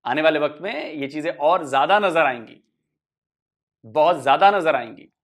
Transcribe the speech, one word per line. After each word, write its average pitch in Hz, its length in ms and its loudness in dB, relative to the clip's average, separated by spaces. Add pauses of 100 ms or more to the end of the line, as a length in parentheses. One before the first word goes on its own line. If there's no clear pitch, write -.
आने 139 140 -2
वाले 156 180 2
वक्त 147 220 -4
में 247 320 -10
ये 139 140 -8
चीजें 151 240 -6
और 156 380 0
ज्यादा 151 300 2
नजर 175 200 0
आएंगी, 123 440 -4 (1200)
बहुत 151 380 2
ज्यादा 175 280 4
नजर 160 240 0
आएंगी। 117 380 -10 (100)